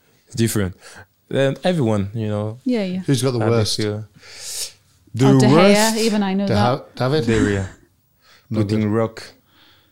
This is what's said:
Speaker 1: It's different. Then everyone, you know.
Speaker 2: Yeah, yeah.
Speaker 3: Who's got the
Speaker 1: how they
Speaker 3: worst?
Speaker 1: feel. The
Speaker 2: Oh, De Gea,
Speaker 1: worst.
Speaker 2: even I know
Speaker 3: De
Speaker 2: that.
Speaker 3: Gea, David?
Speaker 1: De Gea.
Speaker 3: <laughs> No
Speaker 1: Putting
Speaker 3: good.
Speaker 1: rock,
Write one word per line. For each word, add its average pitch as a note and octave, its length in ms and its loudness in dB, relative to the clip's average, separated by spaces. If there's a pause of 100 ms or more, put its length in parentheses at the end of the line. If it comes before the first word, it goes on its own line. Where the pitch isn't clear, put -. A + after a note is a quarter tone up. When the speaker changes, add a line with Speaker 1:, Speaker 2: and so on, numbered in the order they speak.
(280)
Speaker 1:
It's - 80 -18
different. G#2+ 380 0 (540)
Then C3+ 360 -2
everyone, A2 500 -2
you A2 140 -6
know. G#2+ 360 -6
Speaker 2:
Yeah, A#3 200 -2
yeah. F#3 160 -6
Speaker 3:
Who's C#3 200 -2
got C3 120 -2
the A#2 80 -2
Speaker 1:
how A2 100 0
they A#2 80 2
Speaker 3:
worst? G#2+ 180 -2
Speaker 1:
feel. G#2+ 320 -4 (1080)
The B2 140 2
Speaker 2:
Oh, C3+ 100 8
De B2+ 100 6
Gea, C#3 40 6
Speaker 1:
worst. G#3 460 4
Speaker 2:
even G#3+ 240 0
I F#3+ 100 -2
know G3 140 -2
Speaker 3:
De G#3 80 0
Speaker 2:
that. B2 420 -2
Speaker 3:
Gea, B2+ 140 -2
David? D#3 160 -2
Speaker 1:
De A2+ 140 2
Gea. G2 320 0
Speaker 3:
<laughs> - 60 -20 (680)
No A2 140 -2
Speaker 1:
Putting G#2+ 180 -2
Speaker 3:
good. G#2+ 100 0
Speaker 1:
rock, A2 320 -2 (680)